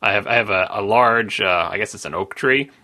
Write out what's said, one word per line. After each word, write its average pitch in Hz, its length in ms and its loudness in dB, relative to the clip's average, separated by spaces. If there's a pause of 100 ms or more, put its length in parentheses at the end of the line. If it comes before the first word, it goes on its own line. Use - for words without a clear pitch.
I 98 120 -2
have, 104 160 -2
I 117 60 0
have 110 160 2
a, 95 200 0
a 101 120 -4
large, 113 580 2
uh, 87 280 2
I - 100 -4
guess 104 180 -6
it's - 80 -12
an 73 100 -8
oak 95 220 -4
tree, 139 340 0 (140)